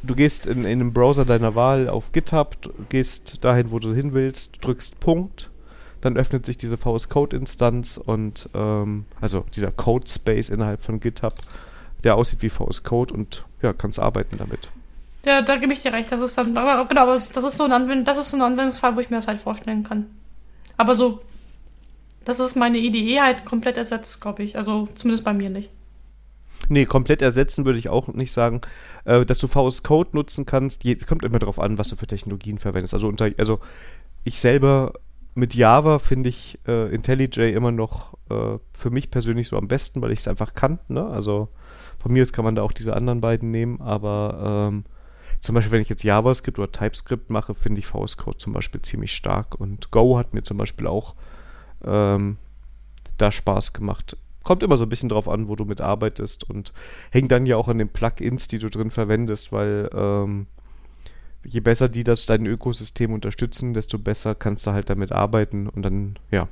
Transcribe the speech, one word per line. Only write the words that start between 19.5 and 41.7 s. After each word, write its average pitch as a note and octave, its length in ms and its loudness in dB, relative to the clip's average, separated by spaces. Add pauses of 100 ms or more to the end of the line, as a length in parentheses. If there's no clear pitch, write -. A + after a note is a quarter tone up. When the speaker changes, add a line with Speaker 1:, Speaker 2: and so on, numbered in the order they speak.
Speaker 2:
kann. G#3+ 240 -4 (680)
Aber A#3 180 4
so, A#3 260 2 (1040)
dass B3 140 -4
es B3+ 160 0
meine A#3+ 240 2
I A#3 100 0
D G#3+ 80 0 (160)
E C#4+ 80 4
halt B3+ 240 2
komplett B3 320 -2
ersetzt, A3+ 420 -6
glaub G#3 200 -8
ich, G#3 180 -6
also G#3+ 380 -2
zumindest A3+ 280 0
bei G#3 100 0
mir G3 180 -2
nicht. G3 180 -8 (1000)
Speaker 1:
Nee, C#3+ 180 6
komplett C3+ 340 4
ersetzen C3 440 4
würde C3 120 2
ich A#2 100 -6
auch A#2 200 0
nicht A#2 240 -4
sagen. A#2 300 2 (440)
Äh, A#2+ 180 6
dass B2 140 4
du C3 100 -2
V C3 200 6
S - 160 -4
Code D#3 300 4
nutzen C#3+ 340 0
kannst, C3+ 380 0
je-, A#2+ 100 4
kommt - 260 0
immer A2+ 160 2
drauf G#2 220 0
an, G#2 180 0
was - 120 -2
du G2+ 60 -8
für - 120 -8
Technologien G2+ 500 -8
verwendest. F#2 380 -4
Also G#2 120 2
unter, G#2 300 0
also A2 220 2 (640)
ich - 160 -4
selber C3+ 540 6 (420)
mit A#2+ 180 0
Java C3+ 460 8
finde C3 300 4
ich, - 280 -12 (100)
äh, A#2 240 0
IntelliJ B2 640 2
immer A#2 180 2
noch, - 460 -4 (140)
äh, A2 260 -2 (160)
für - 160 -4
mich B2+ 220 -2
persönlich A#2 380 0
so G#2+ 80 -2
am G2+ 100 0
besten, C3 340 -2
weil A2+ 100 -2
ich's - 160 -4
einfach G#2+ 280 -2
kann, D#3 320 0
ne? C3+ 180 -2
Also G#2 440 -2 (500)